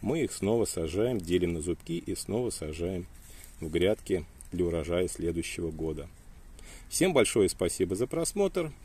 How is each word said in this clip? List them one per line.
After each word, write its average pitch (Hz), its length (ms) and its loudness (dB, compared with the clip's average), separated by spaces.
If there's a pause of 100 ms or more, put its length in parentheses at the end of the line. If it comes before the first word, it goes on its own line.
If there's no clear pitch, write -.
мы 143 220 0
их 104 80 0
снова 107 340 2
сажаем, 95 520 0
делим 87 360 2
на 82 80 -2
зубки 87 360 -4
и - 180 -6
снова 113 360 -2
сажаем 85 560 -4 (520)
в 82 100 -6
грядки 90 560 2 (260)
для 87 140 2
урожая 85 420 2
следующего 82 640 -2
года. 80 360 -4 (800)
Всем 190 260 4
большое 110 360 6
спасибо 90 460 0
за 90 100 0
просмотр. 170 680 0 (140)